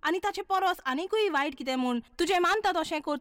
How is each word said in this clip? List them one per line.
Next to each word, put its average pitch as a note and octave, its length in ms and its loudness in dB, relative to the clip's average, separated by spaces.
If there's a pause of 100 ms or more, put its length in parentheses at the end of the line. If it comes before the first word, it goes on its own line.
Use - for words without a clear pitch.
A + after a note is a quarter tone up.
आनी E4+ 160 0
ताचे G4 240 -4
परस F#4+ 420 0
आनिकूय F#4+ 440 0
वायट C#4+ 300 -2
कितें C4 180 -2
म्हूण B3 240 0 (180)
तुजें F4 200 2
मानता F4+ 440 2
तशें D#4+ 180 -4
कर, D4 200 -4